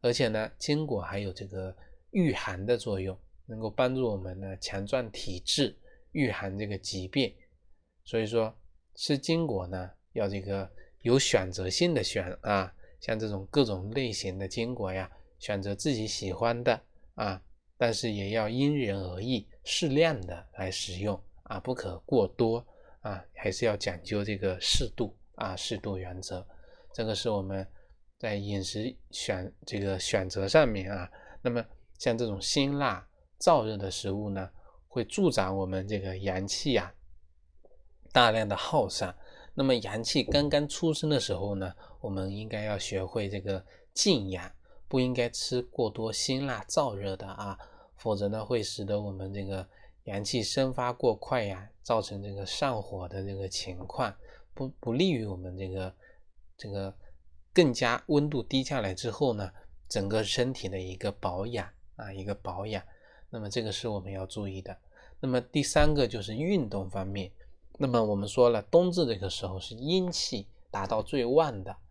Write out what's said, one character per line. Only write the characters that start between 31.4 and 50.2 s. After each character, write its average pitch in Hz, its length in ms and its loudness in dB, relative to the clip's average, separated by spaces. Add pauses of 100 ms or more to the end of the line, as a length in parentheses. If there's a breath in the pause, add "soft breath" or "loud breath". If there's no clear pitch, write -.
那 127 100 0
么 117 140 0 (340)
像 113 180 2
这 123 80 0
种 98 160 -4
辛 143 360 2
辣、 117 280 -2 (340)
燥 143 260 6
热 110 100 -2
的 98 160 -4
食 98 200 -4
物 104 180 -2
呢， 95 200 -4 (380 soft breath)
会 120 160 -2
助 180 260 4
长 95 280 2
我 95 80 0
们 95 200 -2
这 104 140 -2
个 95 180 -4
阳 95 300 0
气 - 300 2
啊， - 180 -2 (1160)
大 120 180 10
量 110 160 2
的 101 80 0
耗 120 320 2
散。 - 260 -4 (420 loud breath)
那 139 80 2
么 135 120 6
阳 110 280 -4
气 - 200 2
刚 143 260 2
刚 147 180 4
出 160 240 2
生 151 180 0
的 143 100 4
时 - 120 -2
候 98 220 -2
呢， 95 220 -4 (260 loud breath)
我 113 80 -4
们 95 220 0
应 107 180 -6
该 107 140 -2
要 107 120 2
学 95 300 0
会 101 240 0
这 101 100 -4
个 95 240 -2 (300 soft breath)
静 120 360 6
养， 90 220 -6 (360 soft breath)
不 131 120 2
应 127 140 2
该 120 160 2
吃 - 320 -2
过 120 280 0
多 110 220 -4
辛 135 360 0
辣 117 160 -4
燥 135 320 2
热 98 200 -4
的 98 120 -12
啊， 98 280 -8 (400 loud breath)
否 107 200 0
则 101 120 0
呢， 107 160 -2
会 113 200 0
使 104 200 -6
得 104 160 0
我 101 120 -4
们 95 200 -8
这 98 140 -4
个 95 220 -6 (380 soft breath)
阳 101 180 -4